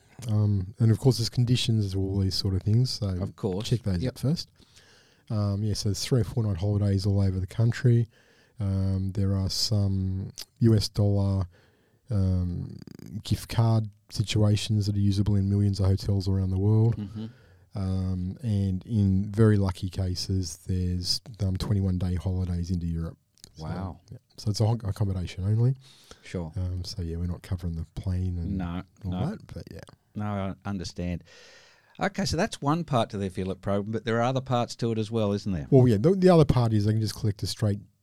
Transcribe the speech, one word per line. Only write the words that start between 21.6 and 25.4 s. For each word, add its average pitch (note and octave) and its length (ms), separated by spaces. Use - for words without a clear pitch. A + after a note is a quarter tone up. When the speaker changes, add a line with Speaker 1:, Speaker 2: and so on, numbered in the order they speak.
Speaker 1:
day F2+ 180
holidays F2+ 540
into E2+ 160
Europe. E2 300
So, D3+ 100
Speaker 2:
Wow. D#3 360
Speaker 1:
yeah. - 80
So - 140
it's G2+ 100
a G#2+ 60
ho-, A#2 180
accommodation F#2 600